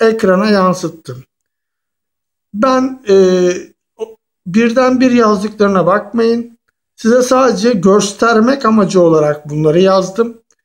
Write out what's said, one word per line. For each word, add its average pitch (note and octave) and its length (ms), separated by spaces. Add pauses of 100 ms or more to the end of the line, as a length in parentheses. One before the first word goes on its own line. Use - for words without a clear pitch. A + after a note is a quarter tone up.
ekrana G#3+ 500
yansıttım. F3+ 720 (1300)
Ben, C4 540
e, F#3 420 (460)
o-, - 200 (300)
birden A#3 540
bir B3+ 100
yazdıklarına G#3 760
bakmayın. A#3 720 (380)
Size A#3+ 260
sadece B3 500
göstermek A3 920
amacı G3+ 360
olarak D3+ 480
bunları D3+ 320
yazdım. F#3+ 600 (220)